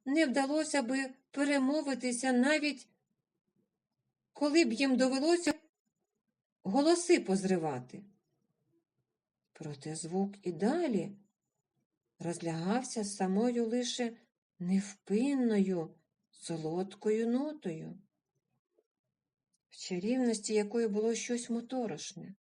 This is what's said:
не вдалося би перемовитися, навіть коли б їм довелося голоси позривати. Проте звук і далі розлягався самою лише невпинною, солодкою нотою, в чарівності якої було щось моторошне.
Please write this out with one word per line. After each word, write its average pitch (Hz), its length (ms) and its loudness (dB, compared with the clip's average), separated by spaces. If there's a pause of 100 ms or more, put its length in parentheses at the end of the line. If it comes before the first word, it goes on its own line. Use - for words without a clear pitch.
не 302 220 2
вдалося 277 560 0
би 262 320 -4 (160)
перемовитися, 269 1000 0
навіть 285 560 2 (1400)
коли 294 320 4
б 233 80 0
їм 262 240 2
довелося 285 580 2 (1080)
голоси 294 580 4
позривати. 170 840 0 (1500)
Проте 156 440 -10
звук 185 460 -2
і 180 100 -4
далі 220 640 0 (1000)
розлягався 175 840 -4
самою 214 640 0
лише 240 500 -4 (420)
невпинною, 196 1400 0 (360)
солодкою 190 1000 -4
нотою, 190 680 -4 (1700)
в - 80 -20
чарівності 214 760 -2
якої 214 340 0
було 214 260 0
щось 240 360 -4
моторошне. 226 840 -6 (100)